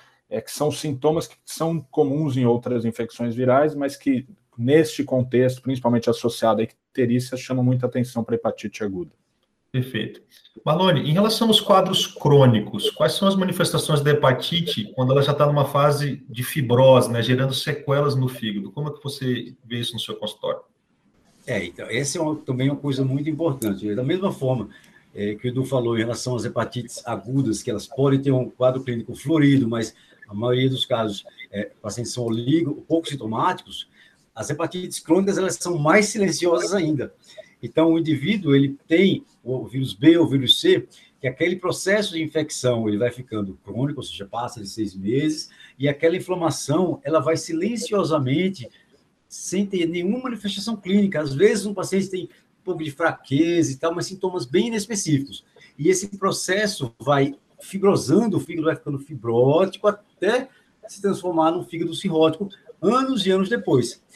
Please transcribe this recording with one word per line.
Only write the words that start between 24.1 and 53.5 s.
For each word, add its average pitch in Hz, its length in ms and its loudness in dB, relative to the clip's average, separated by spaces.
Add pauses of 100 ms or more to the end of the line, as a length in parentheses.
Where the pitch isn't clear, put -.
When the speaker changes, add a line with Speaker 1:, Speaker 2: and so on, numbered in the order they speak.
Speaker 3:
forma, 127 360 -2 (460)
é, 101 200 -4
que 101 120 -8
o 123 40 -2
Edu 131 140 -2
falou 120 320 0
em 113 40 2
relação 120 340 -4
às 110 100 -4
hepatites 117 640 -6
agudas, 117 560 -2
que - 80 -6
elas 101 160 -6
podem 135 340 2
ter 135 120 2
um 127 160 0
quadro 131 340 0
clínico 117 320 -6
florido, 139 540 4
mas 113 260 -4 (320)
a 101 80 -14
maioria 123 340 2
dos 131 160 -2
casos, 110 400 -4 (260)
é, 101 200 -8 (100)
pacientes 113 320 -8
são 123 120 -4
oligo-, 127 640 0
pouco 165 220 0
sintomáticos, 135 800 -4 (460)
as 110 160 -8
hepatites 165 480 -6
crônicas, 185 400 2
elas 185 180 -2
são 175 220 -4
mais 170 280 4
silenciosas 175 680 0
ainda. 156 400 -2 (480)
Então, 165 300 2
o 165 60 4
indivíduo, 156 560 0
ele 139 320 2
tem 175 380 4 (180)
o 120 240 -6
vírus 123 280 -6
B 160 240 6
ou 151 100 4
vírus 127 320 2
C, 185 260 4 (320)
que - 80 -4
aquele 170 300 -2
processo 185 560 -2
de 160 100 -4
infecção, 139 640 -2
ele 104 120 0
vai 120 120 2
ficando 107 540 -8
crônico, 127 360 -4
ou 107 40 -10
seja, - 220 -12
passa 117 340 -8
de 98 80 -14
seis 98 260 -6
meses, 135 560 -2 (280)
e 135 100 0
aquela 165 280 0
inflamação, 170 840 -2
ela 156 160 2
vai 156 180 0
silenciosamente, 170 1300 -2 (580)
sem - 400 -6
ter 185 200 -2
nenhuma 175 340 -2
manifestação 214 560 -6
clínica. 190 440 0
Às 139 140 -4
vezes, 196 320 4
um 208 80 -4
paciente 190 360 -2
tem 185 140 -6
um - 400 -20
pouco 165 200 -4
de 151 60 -8
fraqueza 156 840 0